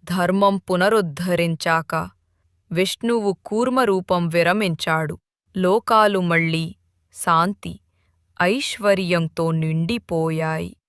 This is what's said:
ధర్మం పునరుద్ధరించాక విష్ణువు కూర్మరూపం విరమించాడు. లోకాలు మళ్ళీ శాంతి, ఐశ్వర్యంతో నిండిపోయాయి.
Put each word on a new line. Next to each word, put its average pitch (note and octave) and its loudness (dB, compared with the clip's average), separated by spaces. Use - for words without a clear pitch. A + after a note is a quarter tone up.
ధర్మం F#3+ 0
పునరుద్ధరించాక F3 0
విష్ణువు G3+ -2
కూర్మరూపం G#3 0
విరమించాడు. E3 0
లోకాలు G#3 4
మళ్ళీ E3 0
శాంతి, E3+ -2
ఐశ్వర్యంతో F3+ 0
నిండిపోయాయి. D#3+ -4